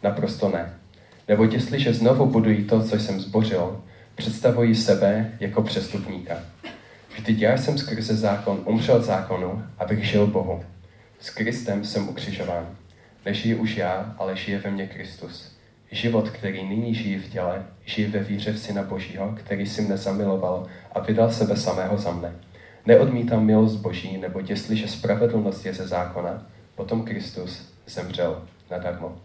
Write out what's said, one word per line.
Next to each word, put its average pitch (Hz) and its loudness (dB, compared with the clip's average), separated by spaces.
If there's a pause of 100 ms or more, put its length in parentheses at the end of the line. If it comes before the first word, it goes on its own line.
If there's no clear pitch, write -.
Naprosto 101 0
ne. 85 -4 (540)
Neboť 110 6
jestliže 127 2
znovu 113 6
budují 107 4
to, 110 4
co 110 0
jsem 98 -2
zbořil, 98 0 (340)
představují 113 2
sebe 107 2
jako 101 -2
přestupníka. 92 -4 (800)
Vždyť 110 2
já 120 6
jsem 143 0
skrze 110 -2
zákon 101 0
umřel 113 4
zákonu, 92 -2 (140)
abych 107 -2
žil 104 4
Bohu. 92 -2 (560)
S - -14
Kristem 110 -4
jsem 98 -4
ukřižován. 90 -6 (500)
Nežiji 110 0
už 110 -2
já, 92 -2
ale 95 -4
žije 98 -4
ve 98 -4
mně 98 -4
Kristus. - -14 (400)
Život, 113 0
který 95 -6
nyní 113 -2
žiji 101 -2
v 92 -12
těle, 92 -4 (200)
žiji 107 -2
ve 104 -2
víře 101 -4
v 107 -4
Syna 98 -4
Božího, 98 -6
který 101 -4
si 104 -4
mne 98 0
zamiloval 95 0 (240)
a - -2
vydal 113 4
sebe - 2
samého 92 0
za 92 -2
mne. 85 -6 (500)
Neodmítám 120 6
milost 107 6
Boží, 95 -6
neboť 95 -6
jestliže 104 -2
spravedlnost 104 0
je 92 -6
ze 92 -8
zákona, 90 -4 (300)
potom 113 -2
Kristus 95 -8 (140)
zemřel 87 -4 (280)
nadarmo. 90 -6